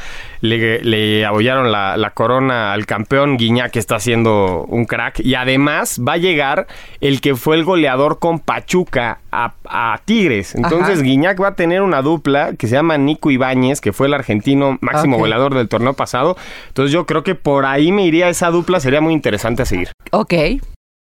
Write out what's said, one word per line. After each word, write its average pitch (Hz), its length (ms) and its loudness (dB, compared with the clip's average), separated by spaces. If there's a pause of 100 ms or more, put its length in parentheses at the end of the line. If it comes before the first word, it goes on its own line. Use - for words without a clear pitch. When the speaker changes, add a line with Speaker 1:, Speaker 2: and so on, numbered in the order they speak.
(400)
Speaker 1:
Le, 113 420 0
le 107 420 2
abollaron 117 460 2
la, 98 260 0
la 104 140 -2
corona 120 640 0
al 104 120 -4
campeón. 135 520 0
Guiñac 117 400 0
está 117 180 -2
haciendo 107 720 2
un 117 220 -2
crack. 120 340 -4
Y 131 160 0
además 143 640 0
va 139 140 0
a - 20 0
llegar 160 500 0 (340)
el 139 200 2
que 139 160 0
fue 156 180 0
el 165 80 2
goleador 151 560 2
con 170 220 0
Pachuca 123 800 -2 (100)
a, 117 240 -2 (100)
a 113 400 -2
Tigres. 165 520 0
Entonces, 170 400 0
Speaker 2:
Ajá. 147 80 0
Speaker 1:
Guiñac 156 360 2
va 196 100 2
a 196 40 -10
tener 180 260 0
una 165 220 0
dupla 151 560 0
que 123 80 -4
se 110 80 0
llama 156 240 2
Nico 147 320 0
Ibáñez, 131 500 2
que 101 120 -2
fue 139 160 0
el 143 60 2
argentino 135 640 0
máximo 147 340 0
Speaker 2:
Ok. 110 60 2
Speaker 1:
goleador 120 340 2
del 120 140 0
torneo 117 240 0
pasado. 135 440 -2 (300)
Entonces, 139 260 0
yo 170 140 0
creo 156 160 -2
que 190 140 -2
por 139 300 0
ahí 147 260 2
me 202 120 2
iría 170 240 4
esa 170 220 0
dupla. 175 300 0
Sería 135 200 2
muy 160 140 2
interesante 117 480 0
a - 40 0
seguir. - 260 -2 (180)
Speaker 2:
Ok. 196 240 0 (680)